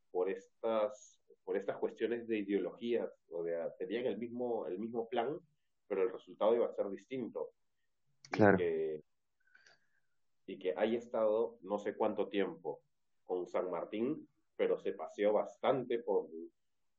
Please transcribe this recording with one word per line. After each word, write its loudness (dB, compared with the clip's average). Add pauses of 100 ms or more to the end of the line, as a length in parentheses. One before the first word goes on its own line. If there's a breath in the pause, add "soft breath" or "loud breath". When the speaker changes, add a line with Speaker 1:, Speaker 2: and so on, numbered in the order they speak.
(120)
Speaker 1:
por 2
estas, -2 (240)
por -2
estas -4
cuestiones -2
de 0
ideologías, 0 (220)
o -4
sea, -2
tenían -4
el -2
mismo, -4
el -6
mismo -4
plan, -2 (500)
pero 2
el 2
resultado 2
iba 2
a -8
ser -2
distinto. -6 (760)
Y -20
Speaker 2:
Claro. 8
Speaker 1:
que, 0 (1400)
y -12
que 0
haya 2
estado 0
no -2
sé -4
cuánto 2
tiempo -2 (440)
con -2
San -2
Martín, -4 (280)
pero 2
se -2
paseó 0
bastante 0
por, 0 (720)